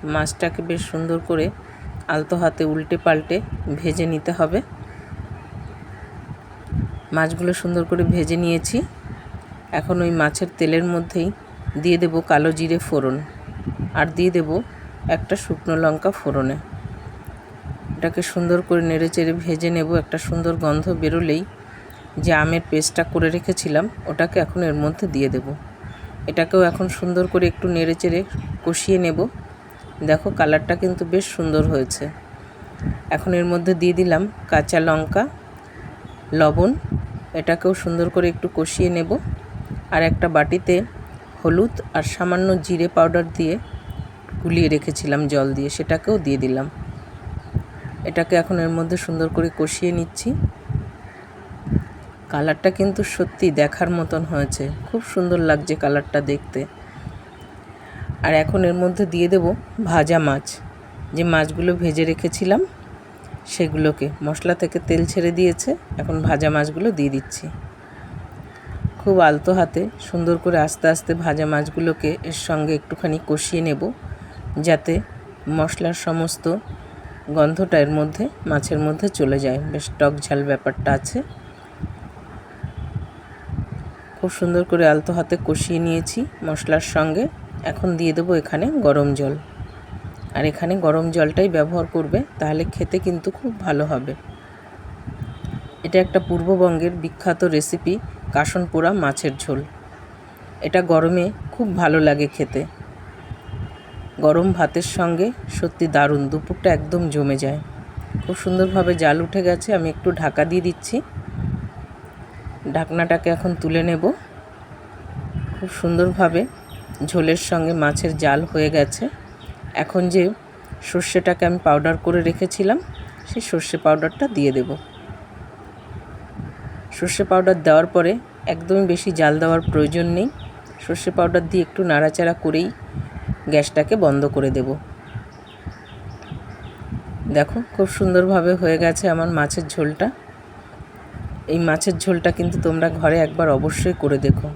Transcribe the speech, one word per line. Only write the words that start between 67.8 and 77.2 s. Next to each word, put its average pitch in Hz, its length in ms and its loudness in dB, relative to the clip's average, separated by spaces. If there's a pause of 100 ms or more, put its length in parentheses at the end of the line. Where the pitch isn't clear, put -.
খুব 196 160 4 (120)
আলতো 151 300 4
হাতে 170 240 2 (260)
সুন্দর 170 360 2
করে 175 220 4
আস্তে - 280 -2
আস্তে - 180 -4 (120)
ভাজা 156 280 0
মাছগুলোকে 156 580 0 (200)
এর 160 160 -6
সঙ্গে 156 320 0
একটুখানি 160 400 -4 (100)
কষিয়ে 160 400 0
নেব, 143 140 -2 (880)
যাতে 165 260 4 (640)
মশলার 165 400 0 (100)
সমস্ত 165 380 -2 (920)